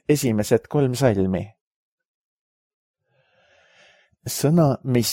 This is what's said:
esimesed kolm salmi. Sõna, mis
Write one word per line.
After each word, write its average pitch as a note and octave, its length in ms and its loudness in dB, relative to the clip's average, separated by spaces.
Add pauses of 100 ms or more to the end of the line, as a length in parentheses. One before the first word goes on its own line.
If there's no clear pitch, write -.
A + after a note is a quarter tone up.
esimesed A#2 640 0
kolm C3+ 240 0
salmi. F#2+ 460 0 (2750)
Sõna, C#3+ 580 0
mis B2 280 0